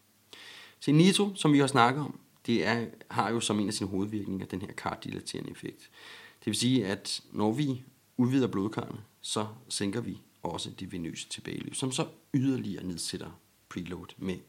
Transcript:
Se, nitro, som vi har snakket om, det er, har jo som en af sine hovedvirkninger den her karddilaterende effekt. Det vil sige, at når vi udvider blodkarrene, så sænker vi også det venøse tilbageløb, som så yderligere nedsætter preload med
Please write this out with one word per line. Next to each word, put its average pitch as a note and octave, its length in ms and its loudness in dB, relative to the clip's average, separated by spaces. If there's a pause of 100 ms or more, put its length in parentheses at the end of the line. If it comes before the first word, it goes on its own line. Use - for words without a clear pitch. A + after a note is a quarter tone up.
(800)
Se, - 120 0
nitro, F#3+ 440 6
som D3+ 180 4
vi C#3 60 8
har C#3 80 6
snakket B2+ 360 6
om, - 160 -8 (260)
det G#2+ 200 2
er, A2+ 220 0 (240)
har A2 180 0
jo A#2 100 0
som G#2+ 200 2
en G2+ 80 2
af G#2+ 60 -2
sine G2+ 160 -2
hovedvirkninger G2 560 -2
den F#2 160 -6
her - 100 -10
karddilaterende - 800 -6
effekt. - 380 -12 (500)
Det - 60 -8
vil G#2+ 100 0
sige, A#2+ 300 4
at - 460 -4
når G#2+ 200 2
vi C3 320 -2 (340)
udvider B2+ 300 4
blodkarrene, G#2 520 -4 (220)
så G#2+ 260 -4 (220)
sænker G#2 320 -2
vi G2 200 -8 (220)
også D3 360 -6
det F#2 120 -10
venøse E2+ 380 -8
tilbageløb, - 460 -8
som C3 160 -2
så D#3 160 -2 (260)
yderligere B2 500 0
nedsætter F2 560 -8 (300)
preload F2 380 -8 (100)
med F#2 200 -4 (120)